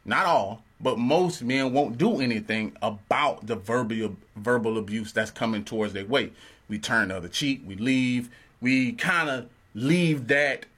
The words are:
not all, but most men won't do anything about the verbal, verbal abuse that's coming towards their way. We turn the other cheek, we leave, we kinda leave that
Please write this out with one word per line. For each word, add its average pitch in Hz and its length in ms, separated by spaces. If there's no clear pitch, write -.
not 143 200
all, 113 380
but 123 180
most 160 460
men 131 300
won't 127 240
do 196 240
anything 110 600
about 113 680
the 113 80
verbal, 110 600
verbal 110 420
abuse 107 340
that's 110 200
coming 110 320
towards 107 300
their 98 120
way. 123 260
We 104 100
turn 110 300
the 95 80
other 87 100
cheek, 139 380
we 95 100
leave, 123 540
we 127 320
kinda 147 540
leave 147 540
that 143 380